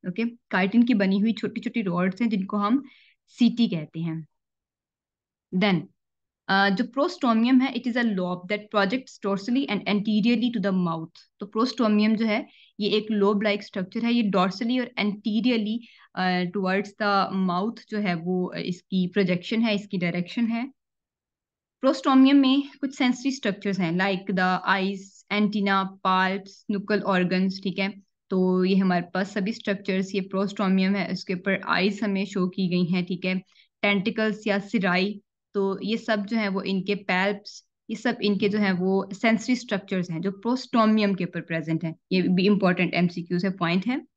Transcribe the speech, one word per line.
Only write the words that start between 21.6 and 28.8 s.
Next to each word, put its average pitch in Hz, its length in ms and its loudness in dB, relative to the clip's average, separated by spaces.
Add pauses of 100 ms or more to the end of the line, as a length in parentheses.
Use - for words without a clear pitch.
Prostomium 269 500 6
में 277 280 6
कुछ - 360 -8
सेंसरी 254 320 0
स्ट्रक्चर्स 202 500 -2
हैं, 165 120 2
like 190 380 0
the 185 280 2 (100)
eyes, 190 340 0 (300)
antenna, 202 560 2 (180)
palps, 190 680 -2
nuchal 196 420 0
organs, 185 340 2 (100)
ठीक 190 160 -4
है। 196 240 -4 (280)
तो 185 340 2
ये 190 120 4
हमारे 185 280 2 (100)